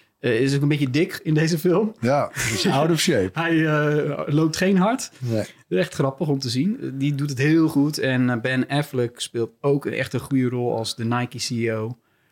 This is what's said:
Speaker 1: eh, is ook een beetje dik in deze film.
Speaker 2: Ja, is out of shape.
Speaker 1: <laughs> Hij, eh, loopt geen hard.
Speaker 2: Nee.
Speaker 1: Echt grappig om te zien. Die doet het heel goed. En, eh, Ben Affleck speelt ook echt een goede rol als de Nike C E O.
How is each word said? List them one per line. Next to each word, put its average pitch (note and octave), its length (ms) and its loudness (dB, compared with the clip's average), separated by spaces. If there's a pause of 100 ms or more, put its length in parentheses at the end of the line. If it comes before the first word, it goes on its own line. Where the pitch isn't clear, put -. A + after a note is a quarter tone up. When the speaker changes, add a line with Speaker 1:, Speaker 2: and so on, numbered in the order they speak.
(200)
Speaker 1:
eh, A#2+ 220 0
is C#3 140 2
ook C#3 60 0
een C#3+ 60 2
beetje C#3+ 220 0
dik D#3 340 -2
in D#3 100 0
deze D#3+ 240 2
film. F#3 440 2
Speaker 2:
Ja, C3 320 2
is A#2+ 340 -2
out D#3 220 2
of D#3+ 100 2
shape. G2+ 380 2
Speaker 1:
<laughs> - 40 -4
Hij, E3 260 2
eh, D3+ 600 0
loopt D#3 300 2
geen F#3+ 200 2
hard. A3 420 0
Speaker 2:
Nee. A2+ 240 -2 (260)
Speaker 1:
Echt F3+ 240 -2
grappig C#3+ 340 -2
om C#3 120 0
te C3 100 -6
zien. E3 280 0 (200)
Die C#3+ 180 0
doet C#3+ 140 -2
het C3 80 -6
heel D#3 300 4
goed. D3 300 2
En, B2+ 320 2
eh, A#2+ 120 0
Ben B2+ 260 0
Affleck C3+ 520 -2
speelt A2+ 320 -4 (100)
ook C#3+ 240 0
echt - 280 -6
een B2 60 -2
goede B2+ 300 0
rol A#2+ 280 -2
als A2+ 180 -6
de A2+ 100 -6
Nike B2 320 -2
C - 120 -6
E A#2 240 -2
O. A2 240 -6 (340)